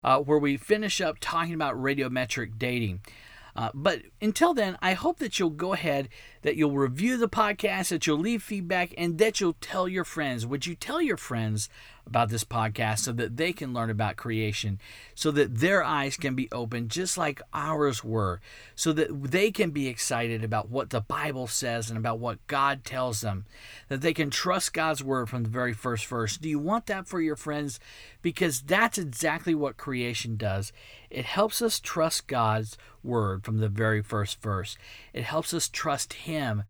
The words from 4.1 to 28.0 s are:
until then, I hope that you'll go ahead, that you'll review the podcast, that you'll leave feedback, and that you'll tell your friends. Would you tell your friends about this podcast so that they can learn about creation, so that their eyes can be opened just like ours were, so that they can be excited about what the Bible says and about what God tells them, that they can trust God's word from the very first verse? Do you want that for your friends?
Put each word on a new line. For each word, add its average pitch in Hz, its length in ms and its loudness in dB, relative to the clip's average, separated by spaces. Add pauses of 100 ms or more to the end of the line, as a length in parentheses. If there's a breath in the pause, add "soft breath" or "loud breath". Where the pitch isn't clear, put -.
until 302 320 4
then, 202 280 0
I 190 120 4
hope 311 260 0
that 254 200 -4
you'll 175 100 4
go 165 220 -2
ahead, 143 380 0 (320 loud breath)
that 147 160 0
you'll 151 180 4
review 139 400 2
the 233 140 2
podcast, 202 580 0
that 165 180 0
you'll 151 140 4
leave 214 240 0
feedback, 185 540 -2
and 170 200 0
that 220 220 4
you'll 175 220 2
tell 185 260 -2
your 185 160 -2
friends. 131 420 -2
Would 135 200 -2
you 170 100 -6
tell - 260 -2
your 262 140 2
friends 110 540 -2 (360 loud breath)
about 117 240 2
this 113 140 -2
podcast 110 560 0
so 131 140 -2
that 117 220 -2
they 165 160 0
can 135 220 -6
learn 117 160 0
about 107 260 0
creation, 107 640 -2 (360 loud breath)
so 156 160 2
that 135 240 4
their 175 280 4
eyes 139 340 0
can 131 180 -2
be 127 160 -2
opened 117 400 -4
just 180 260 -2
like 151 240 -2 (100)
ours 147 520 0
were, 101 380 0 (340 loud breath)
so 160 180 2
that 143 380 0
they 190 180 4
can 190 220 0
be 143 160 -2
excited 117 560 -2
about 107 260 0
what 131 220 -2
the 117 100 0
Bible 135 460 -2
says 117 420 -2
and 113 80 -4
about 113 220 -2
what 117 260 -4
God 139 380 2
tells 127 380 -2
them, 101 240 -4 (420 loud breath)
that 135 140 -4
they 160 120 2
can 151 160 0
trust 180 440 0
God's 160 300 0
word 131 260 0
from 123 140 -2
the 110 60 0
very 123 240 0
first 113 320 -4
verse? 117 320 -2
Do 156 100 -8
you 147 120 0
want 202 280 0
that 190 200 -4
for 180 140 -2
your 156 160 0
friends? 147 420 -4 (420 loud breath)